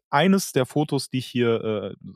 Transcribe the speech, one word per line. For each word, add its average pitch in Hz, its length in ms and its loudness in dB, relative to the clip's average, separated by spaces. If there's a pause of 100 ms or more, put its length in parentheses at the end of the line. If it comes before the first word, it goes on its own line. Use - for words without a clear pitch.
eines 185 420 2
der 131 140 2
Fotos, 147 440 -2
die 127 100 -2
ich 120 80 -4
hier, 117 360 0
äh, 104 320 -4 (200)